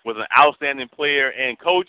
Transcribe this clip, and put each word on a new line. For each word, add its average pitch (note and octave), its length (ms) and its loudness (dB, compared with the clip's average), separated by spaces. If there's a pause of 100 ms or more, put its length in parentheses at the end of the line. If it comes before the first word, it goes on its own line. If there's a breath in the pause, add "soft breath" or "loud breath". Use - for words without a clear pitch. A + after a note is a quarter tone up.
was A2+ 140 -8
an A2 80 -8 (100)
outstanding C#3 520 2
player C#3+ 400 -2
and B2 320 -6
coach F3+ 280 0